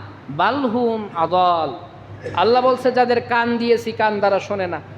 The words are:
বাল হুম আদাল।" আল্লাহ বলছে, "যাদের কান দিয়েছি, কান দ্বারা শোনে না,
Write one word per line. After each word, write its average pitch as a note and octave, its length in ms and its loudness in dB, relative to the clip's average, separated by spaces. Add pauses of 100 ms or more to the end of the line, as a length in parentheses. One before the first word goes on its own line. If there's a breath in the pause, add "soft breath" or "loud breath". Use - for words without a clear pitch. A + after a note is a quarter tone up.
(300)
বাল F3+ 240 0
হুম A#3 600 0
আদাল।" E3+ 560 2 (680)
আল্লাহ A3+ 260 4
বলছে, B3+ 300 2
"যাদের A#3+ 280 2
কান A#3+ 360 0
দিয়েছি, A3+ 360 0
কান G#3+ 260 0
দ্বারা G3 220 2
শোনে G3 260 -4
না, E3+ 140 -6 (180)